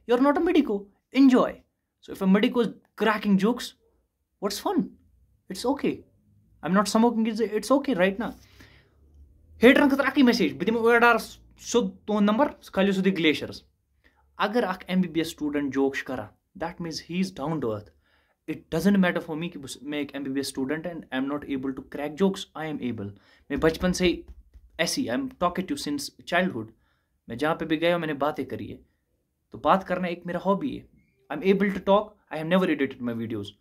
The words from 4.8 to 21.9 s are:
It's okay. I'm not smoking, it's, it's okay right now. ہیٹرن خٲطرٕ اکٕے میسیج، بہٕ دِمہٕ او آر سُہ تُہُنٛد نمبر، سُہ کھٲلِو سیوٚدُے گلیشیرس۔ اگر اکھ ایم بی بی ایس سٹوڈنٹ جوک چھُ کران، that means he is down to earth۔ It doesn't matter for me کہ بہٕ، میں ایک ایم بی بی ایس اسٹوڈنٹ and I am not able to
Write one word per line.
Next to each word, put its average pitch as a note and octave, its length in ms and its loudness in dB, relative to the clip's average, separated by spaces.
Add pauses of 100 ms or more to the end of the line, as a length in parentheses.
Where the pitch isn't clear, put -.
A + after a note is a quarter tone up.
It's F#3+ 160 -10
okay. B3 400 -2 (580)
I'm E3 120 -2
not G3+ 140 4
smoking, A3 380 2
it's, A3 140 -4
it's G#3 300 -2
okay C#4 240 2
right F#3+ 240 2
now. G3 160 -8 (1300)
ہیٹرن C#4 240 8
خٲطرٕ C4+ 180 2
اکٕے C#4 160 2
میسیج، A#3 340 4
بہٕ D#3 100 -4
دِمہٕ A3+ 140 -2
او A3+ 80 2
آر A#3 300 6 (400)
سُہ A#3 320 0 (140)
تُہُنٛد G#3 260 2
نمبر، A#3+ 160 2 (160)
سُہ - 100 -20
کھٲلِو G3 200 2
سیوٚدُے F#3+ 180 2
گلیشیرس۔ C#3+ 520 0 (720)
اگر G#3 260 0
اکھ F#3 260 -4
ایم F#3 120 2
بی F3+ 80 0
بی D#3+ 120 -2
ایس D#3+ 100 -2
سٹوڈنٹ C#3+ 440 -4
جوک C3+ 220 2
چھُ - 80 -6
کران، A#2+ 220 -8 (380)
that F3 180 -8
means E3 140 -10 (160)
he F3+ 100 -2
is F#3 220 -6
down D#3 160 -4
to B2 80 -4
earth۔ G#2 200 -6 (640)
It D#3 240 -8
doesn't G3 260 4
matter F3 160 0 (100)
for D#3 120 -6
me F3 100 -8
کہ D#3 60 -16
بہٕ، C3+ 240 -14
میں D3 160 -8
ایک C#3+ 160 -8
ایم C#3+ 80 -10
بی C#3 80 -8
بی C#3 100 -4
ایس C3+ 60 -6
اسٹوڈنٹ D3 400 -6
and F3 100 -8
I C3 220 -8
am C3 60 -4
not C#3+ 140 -6
able C3+ 320 -6
to C3+ 140 -12 (120)